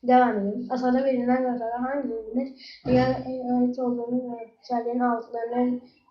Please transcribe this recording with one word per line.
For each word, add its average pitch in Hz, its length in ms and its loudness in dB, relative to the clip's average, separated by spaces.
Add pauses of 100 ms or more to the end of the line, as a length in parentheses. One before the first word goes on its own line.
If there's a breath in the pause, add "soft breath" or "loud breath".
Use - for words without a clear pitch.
Devam 247 340 6
edelim. 208 320 -4
Aşağıda 254 340 2
verilen 254 400 2
grafikte 247 220 -2
hangi 254 420 -4
ürünün 233 500 -6 (280 loud breath)
dünyanın 254 280 4
en 254 360 -6
önemli 247 320 2
olduğunu 240 560 -2
ve 226 80 -12
yükseldiğinin 240 540 -4
altlarına 240 800 -2 (320 loud breath)